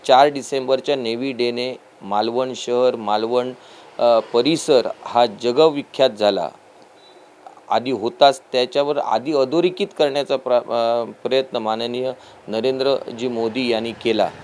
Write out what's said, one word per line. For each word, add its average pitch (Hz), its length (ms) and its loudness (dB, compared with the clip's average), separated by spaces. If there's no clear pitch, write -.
चार 131 200 6
डिसेंबरच्या 135 680 -2
नेव्ही 123 360 -4
डेने 120 440 -4
मालवण 113 540 -2
शहर, 123 400 0
मालवण, 113 560 -2
अ, 117 220 4
परिसर 131 680 2
हा 120 220 2
जगविख्यात 131 840 0
झाला, 101 380 0
आधी 120 200 0
होताच, 120 500 4
त्याच्यावर 143 460 0
आधी 123 360 -2
अधोरेखित 170 540 0
करण्याचा 139 380 0
प्र-, 127 180 0
अ, 117 500 0
प्रयत्न 123 520 -2
माननीय 117 560 -4
नरेंद्रजी 127 800 -2
मोदी 117 400 -4
यांनी 113 240 -2
केला. 107 380 0